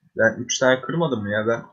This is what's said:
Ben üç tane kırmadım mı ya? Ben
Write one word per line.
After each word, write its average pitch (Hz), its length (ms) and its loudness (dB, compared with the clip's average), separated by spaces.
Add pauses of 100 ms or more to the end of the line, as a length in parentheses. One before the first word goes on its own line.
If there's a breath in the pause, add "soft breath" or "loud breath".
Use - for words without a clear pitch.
(180)
Ben 110 260 2
üç - 160 -6
tane 127 220 4
kırmadım 147 400 -2
mı 101 100 -6
ya? 107 160 0
Ben 117 260 -2